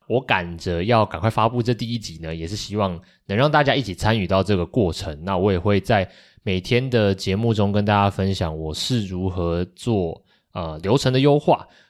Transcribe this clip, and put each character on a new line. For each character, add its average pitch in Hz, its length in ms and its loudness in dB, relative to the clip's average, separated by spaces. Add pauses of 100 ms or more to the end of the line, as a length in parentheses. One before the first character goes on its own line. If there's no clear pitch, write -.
我 120 140 0
赶 87 380 0
着 87 260 -4
要 113 220 2
赶 82 140 -8
快 110 100 0
发 110 180 2
布 120 160 -2
这 123 100 0
第 113 160 -6
一 120 80 -4
集 87 240 -14
呢， 80 140 -8
也 82 100 -6
是 98 120 -6
希 - 180 -8
望 95 240 -2 (260)
能 98 120 -2
让 139 120 4
大 147 140 4
家 135 100 2
一 139 80 2
起 101 140 -6
参 113 240 0
与 92 80 -2
到 95 160 4
这 101 120 2
个 87 100 0
过 92 260 2
程。 76 320 -8
那 95 140 -2
我 95 120 4
也 95 80 2
会 101 220 2
在 98 300 0 (340)
每 92 160 -2
天 123 300 0
的 107 260 4
节 95 220 -2
目 113 160 2
中 101 180 2
跟 104 140 0
大 104 80 2
家 101 160 4
分 95 260 0
享 80 220 -4
我 78 160 -6
是 110 340 -2
如 92 220 -4
何 87 340 -2 (120)
做， 98 460 -2 (300)
呃， 82 280 -8
流 95 180 2
程 131 160 0
的 131 80 2
优 143 180 4
化， - 260 0 (240)